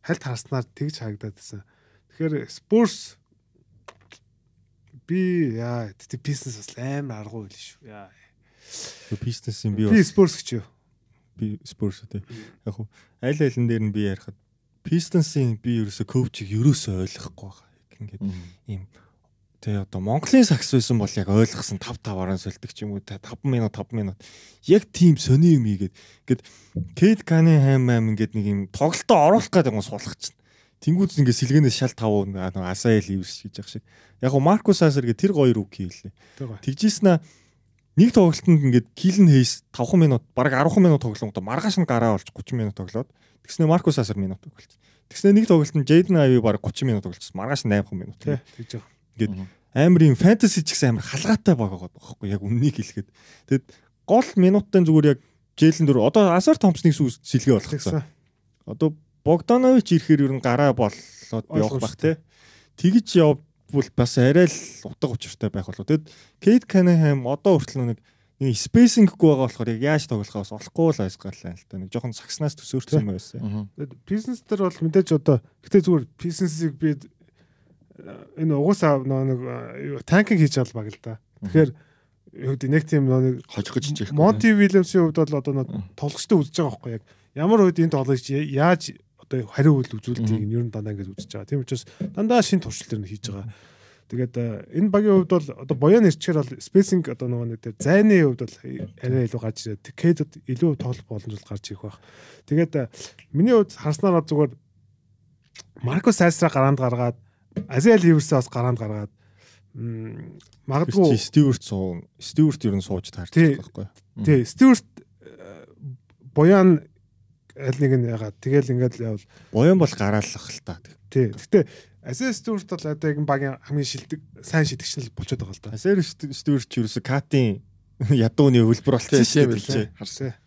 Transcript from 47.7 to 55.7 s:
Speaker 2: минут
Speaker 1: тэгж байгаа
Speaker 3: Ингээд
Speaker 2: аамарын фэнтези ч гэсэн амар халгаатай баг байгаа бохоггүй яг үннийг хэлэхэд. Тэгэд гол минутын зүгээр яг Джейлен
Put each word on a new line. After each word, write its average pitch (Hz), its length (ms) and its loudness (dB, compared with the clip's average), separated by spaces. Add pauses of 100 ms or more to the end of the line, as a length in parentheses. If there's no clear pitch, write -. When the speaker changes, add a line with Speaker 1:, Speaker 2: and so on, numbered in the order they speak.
Speaker 2:
минут - 240 -14
Speaker 1:
тэгж 123 560 -10
байгаа - 160 -20 (220)
Speaker 3:
Ингээд 98 320 -6 (280)
Speaker 2:
аамарын 156 400 6
фэнтези 202 480 2
ч - 80 -6
гэсэн 120 240 0
амар - 80 -8
халгаатай 185 520 0
баг 104 160 -2
байгаа 90 200 -12
бохоггүй - 400 -10
яг 101 80 -4
үннийг 117 400 -2
хэлэхэд. - 280 -10 (400)
Тэгэд 135 160 0 (440)
гол 233 280 2
минутын 190 520 4
зүгээр 156 280 4
яг - 60 -20 (340)
Джейлен 160 320 4